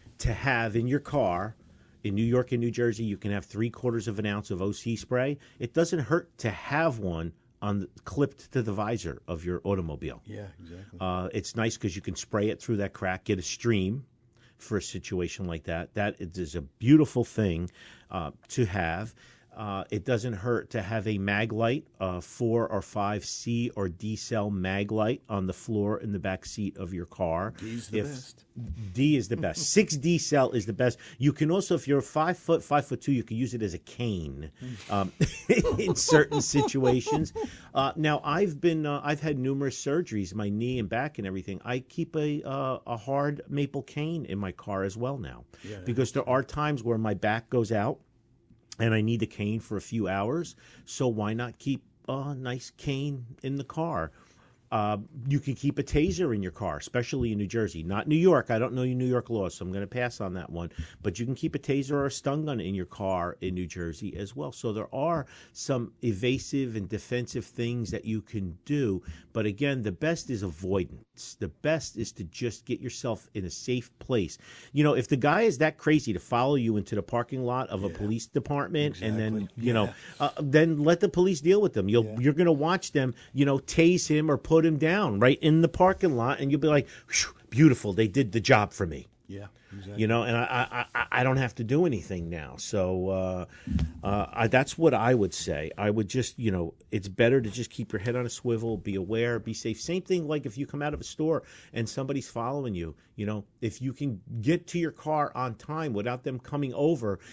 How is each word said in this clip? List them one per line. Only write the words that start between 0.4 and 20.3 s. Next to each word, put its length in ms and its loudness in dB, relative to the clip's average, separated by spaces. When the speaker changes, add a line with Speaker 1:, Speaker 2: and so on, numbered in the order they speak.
Speaker 1:
in 100 2
your 140 2
car, 560 0
in 100 -2
New 100 2
York 280 2
and 80 0
New 100 0
Jersey, 340 0
you 140 -2
can 140 -4
have 120 -4
three 240 -2
quarters 400 -4
of 100 -4
an 60 -2
ounce 280 -2
of 100 -2
O 100 2
C 240 -4
spray. 400 0
It 160 -6
doesn't 240 2
hurt 400 0
to 120 0
have 500 0
one 320 -4
on 200 0
the, 80 -8
clipped 480 -4
to 100 0
the 100 -2
visor 540 -4
of 180 -6
your 200 -2
automobile. 600 -4
Speaker 2:
Yeah, 220 -12
exactly. 400 -18
Speaker 1:
Uh, 340 -2
it's 220 -6
nice 200 0
'cause 200 -4
you 60 -8
can 120 -6
spray 360 -2
it 120 -6
through 140 -2
that 160 -2
crack, 320 -4
get 140 0
a 40 -6
stream 640 0
for 200 -6
a 40 -2
situation 640 -6
like 180 -6
that. 300 -6
That 260 -2
is 340 -8
a 80 -6
beautiful 640 4
thing, 460 -2
uh, 200 -6
to 180 0
have. 480 -4
Uh, 360 -6
it 140 -4
doesn't 300 -2